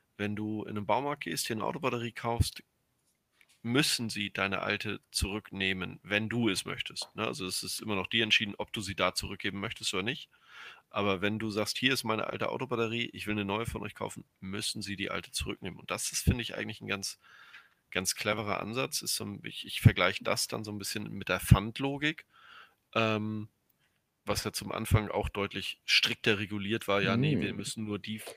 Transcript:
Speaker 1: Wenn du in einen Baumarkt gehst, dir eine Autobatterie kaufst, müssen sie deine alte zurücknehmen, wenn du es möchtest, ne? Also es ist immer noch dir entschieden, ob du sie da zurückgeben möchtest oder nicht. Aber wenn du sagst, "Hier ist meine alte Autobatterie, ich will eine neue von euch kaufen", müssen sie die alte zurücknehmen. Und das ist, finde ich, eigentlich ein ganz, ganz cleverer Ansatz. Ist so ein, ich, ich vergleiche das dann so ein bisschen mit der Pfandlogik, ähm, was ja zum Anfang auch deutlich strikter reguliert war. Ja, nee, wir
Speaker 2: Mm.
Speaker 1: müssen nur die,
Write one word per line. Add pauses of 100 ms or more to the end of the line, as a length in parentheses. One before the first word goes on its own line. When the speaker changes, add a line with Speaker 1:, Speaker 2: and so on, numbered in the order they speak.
(180)
Speaker 1:
Wenn
du
in
einen
Baumarkt
gehst,
dir
eine
Autobatterie
kaufst, (1000)
müssen
sie
deine
alte (100)
zurücknehmen,
wenn
du
es
möchtest,
ne?
Also
es
ist
immer
noch
dir
entschieden,
ob
du
sie
da
zurückgeben
möchtest
oder
nicht. (600)
Aber
wenn
du
sagst,
"Hier
ist
meine
alte
Autobatterie,
ich
will
eine
neue
von
euch
kaufen", (140)
müssen
sie
die
alte
zurücknehmen.
Und
das
ist,
finde
ich,
eigentlich
ein
ganz, (720)
ganz
cleverer
Ansatz.
Ist
so
ein,
ich,
ich
vergleiche
das
dann
so
ein
bisschen
mit
der
Pfandlogik, (680)
ähm, (760)
was
ja
zum
Anfang
auch
deutlich
strikter
reguliert
war.
Ja,
nee,
wir
Speaker 2:
Mm.
Speaker 1:
müssen
nur
die, (160)